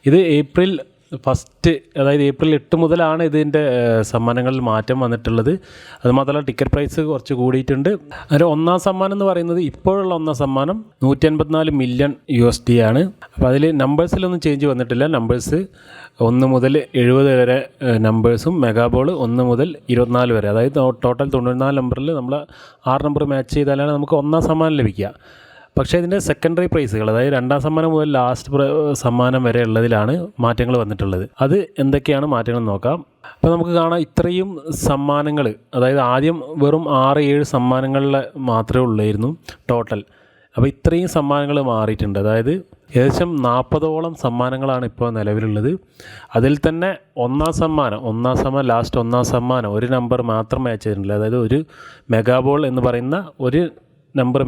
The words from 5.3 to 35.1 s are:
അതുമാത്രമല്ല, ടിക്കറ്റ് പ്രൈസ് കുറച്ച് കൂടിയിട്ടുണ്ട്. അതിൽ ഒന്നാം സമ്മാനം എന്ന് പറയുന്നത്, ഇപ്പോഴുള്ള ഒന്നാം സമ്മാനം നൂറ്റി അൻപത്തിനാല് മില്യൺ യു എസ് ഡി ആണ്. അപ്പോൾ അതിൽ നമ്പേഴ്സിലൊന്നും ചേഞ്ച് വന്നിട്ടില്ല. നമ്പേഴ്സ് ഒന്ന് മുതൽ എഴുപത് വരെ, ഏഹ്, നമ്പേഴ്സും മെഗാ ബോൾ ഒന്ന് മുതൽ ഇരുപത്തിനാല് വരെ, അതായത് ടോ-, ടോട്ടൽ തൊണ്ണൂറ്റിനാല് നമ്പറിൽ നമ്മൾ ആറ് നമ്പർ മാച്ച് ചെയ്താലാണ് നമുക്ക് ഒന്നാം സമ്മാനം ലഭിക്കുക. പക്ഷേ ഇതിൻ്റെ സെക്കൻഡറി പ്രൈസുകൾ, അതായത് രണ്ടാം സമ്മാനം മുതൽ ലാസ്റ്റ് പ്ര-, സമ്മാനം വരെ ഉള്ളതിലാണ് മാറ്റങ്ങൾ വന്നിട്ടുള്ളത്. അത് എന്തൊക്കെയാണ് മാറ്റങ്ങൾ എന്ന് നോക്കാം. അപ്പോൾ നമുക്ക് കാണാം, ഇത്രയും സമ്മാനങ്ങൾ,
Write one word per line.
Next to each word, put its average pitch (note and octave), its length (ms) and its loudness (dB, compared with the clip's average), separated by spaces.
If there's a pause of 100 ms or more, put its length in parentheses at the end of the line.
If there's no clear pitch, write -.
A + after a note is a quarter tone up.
അതുമാത്രമല്ല, C#3 440 2
ടിക്കറ്റ് C3+ 260 -2
പ്രൈസ് D3 360 -2
കുറച്ച് C#3+ 320 -6
കൂടിയിട്ടുണ്ട്. C3 480 0 (420)
അതിൽ D3 120 6 (100)
ഒന്നാം E3+ 340 2
സമ്മാനം F#3+ 280 0
എന്ന് G3+ 140 0
പറയുന്നത്, F3 400 0
ഇപ്പോഴുള്ള F#3+ 500 -2
ഒന്നാം D#3 220 -2
സമ്മാനം C#3 380 -2 (260)
നൂറ്റി C#3 240 2
അൻപത്തിനാല് D#3 520 0
മില്യൺ B2+ 320 0 (240)
യു A#2 140 6
എസ് - 180 -4
ഡി A#2+ 80 4 (120)
ആണ്. C3 140 2 (320)
അപ്പോൾ C3 160 2
അതിൽ C#3 140 2 (180)
നമ്പേഴ്സിലൊന്നും E3+ 640 0
ചേഞ്ച് C#3+ 260 0
വന്നിട്ടില്ല. B2 340 -2 (100)
നമ്പേഴ്സ് A#2+ 440 -2 (680)
ഒന്ന് B2+ 260 4
മുതൽ C3 180 2 (300)
എഴുപത് C3+ 280 4 (100)
വരെ, B2+ 180 2 (280)
ഏഹ്, A2+ 220 2
നമ്പേഴ്സും A#2 560 2
മെഗാ A#2 220 2 (100)
ബോൾ C3+ 100 0 (200)
ഒന്ന് B2 240 0
മുതൽ C#3 200 0 (220)
ഇരുപത്തിനാല് B2 460 2
വരെ, G2+ 160 -2
അതായത് C3 260 0
ടോ-, B2+ 240 0
ടോട്ടൽ B2 320 -2
തൊണ്ണൂറ്റിനാല് B2+ 460 -2
നമ്പറിൽ C3 360 -4
നമ്മൾ C3 160 -6 (580)
ആറ് C#3 160 0
നമ്പർ D3 160 -2 (100)
മാച്ച് C3+ 240 -4
ചെയ്താലാണ് C#3+ 400 0
നമുക്ക് C#3+ 240 0
ഒന്നാം D#3 280 0
സമ്മാനം D#3+ 320 0
ലഭിക്കുക. G2+ 260 -2 (680)
പക്ഷേ C#3 240 0
ഇതിൻ്റെ F3 240 0
സെക്കൻഡറി E3 480 0
പ്രൈസുകൾ, A2 380 0
അതായത് B2+ 260 2
രണ്ടാം B2+ 260 0
സമ്മാനം D#3+ 320 0
മുതൽ D3+ 220 0
ലാസ്റ്റ് B2 360 -2
പ്ര-, C#3 140 2 (340)
സമ്മാനം B2 460 2
വരെ A#2+ 200 2
ഉള്ളതിലാണ് A2+ 460 0 (300)
മാറ്റങ്ങൾ A#2+ 380 0
വന്നിട്ടുള്ളത്. G2 440 -4 (200)
അത് D3 100 2 (280)
എന്തൊക്കെയാണ് C#3 500 0
മാറ്റങ്ങൾ A#2 280 -2
എന്ന് G#2+ 120 -2
നോക്കാം. B2+ 260 -2 (340)
അപ്പോൾ E3 220 2
നമുക്ക് E3+ 240 -2
കാണാം, E3 260 0
ഇത്രയും F3+ 440 -2 (360)
സമ്മാനങ്ങൾ, C#3+ 600 0 (300)